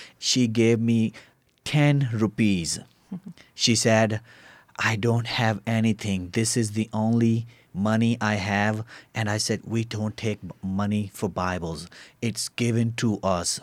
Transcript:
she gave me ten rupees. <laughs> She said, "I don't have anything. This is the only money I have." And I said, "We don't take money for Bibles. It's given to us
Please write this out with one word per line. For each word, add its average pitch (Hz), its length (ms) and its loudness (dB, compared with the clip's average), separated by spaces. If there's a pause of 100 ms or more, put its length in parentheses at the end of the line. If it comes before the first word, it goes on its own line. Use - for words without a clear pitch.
(160)
she - 300 0
gave 113 340 4
me 113 320 2 (520)
ten 143 480 2
rupees. 104 640 0 (320)
<laughs> - 440 -16
She - 200 2
said, 110 460 2 (580)
"I 113 160 0
don't 113 320 0
have 110 400 0
anything. 104 640 -2
This 113 260 0
is 110 140 0
the 110 220 -2
only 113 540 2 (260)
money 113 480 2
I 107 160 0
have." 104 480 0 (280)
And 110 160 -4
I 107 100 -2
said, 107 260 -2
"We 113 200 -2
don't 107 320 -6
take 107 220 -4 (240)
money 101 500 -2
for - 160 -4
Bibles. 87 600 -4 (340)
It's - 260 -6
given 117 500 0
to 107 240 0
us 90 400 -2